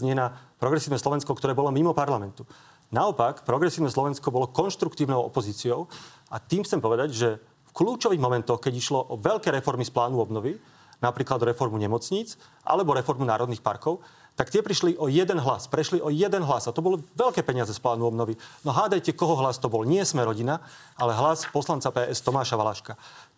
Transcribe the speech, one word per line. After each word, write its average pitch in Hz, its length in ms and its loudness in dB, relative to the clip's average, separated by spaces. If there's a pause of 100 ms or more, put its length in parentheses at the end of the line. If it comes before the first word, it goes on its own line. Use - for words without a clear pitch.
nie 131 80 0
na 127 240 0 (240)
Progresívne 143 400 0
Slovensko, 143 400 -2
ktoré 135 160 0
bolo 139 160 2
mimo 156 240 2
parlamentu. 123 480 -2 (480)
Naopak, 131 560 0
Progresívne 156 400 2
Slovensko 135 400 0
bolo 127 240 0
konštruktívnou 151 720 0
opozíciou 120 640 -2 (400)
a - 160 -12
tým 196 240 -2
chcem 151 160 0
povedať, 117 320 2
že 117 140 2 (100)
v - 320 -20
kľúčových 214 480 2
momentoch, 123 400 0
keď 131 160 -2
išlo 131 320 -2
o 127 80 -6
veľké 156 400 0
reformy 127 320 -2
z - 80 -8
plánu 123 240 0
obnovy, 110 400 -2 (400)
napríklad 123 400 0
o 113 80 2
reformu 117 320 0
nemocníc 117 560 -2 (320)
alebo 165 240 2
reformu 131 320 0
národných 117 400 0
parkov, 156 400 -2 (320)
tak - 160 -2
tie 202 80 2
prišli 175 400 2
o 151 80 0
jeden 175 320 2
hlas, 120 320 -2
prešli 160 320 0
o 151 80 0
jeden 185 320 0
hlas 135 240 0
a 117 80 -6
to 165 80 -2
boli 185 160 2 (160)
veľké 233 320 2
peniaze 123 240 0
z 104 80 -8
plánu 117 320 2
obnovy. 113 240 -2 (320)
No 127 80 0
hádajte, 196 400 2
koho 160 240 2
hlas 131 160 0
to 123 160 -2
bol? 110 160 0
Nie 185 160 4
Sme 127 240 2
rodina, 117 320 -2 (400)
ale 117 160 2
hlas 156 320 2
poslanca 143 480 -2
P 123 160 0
S 120 80 -4
Tomáša 127 400 0
Valaška. 107 400 -4 (380)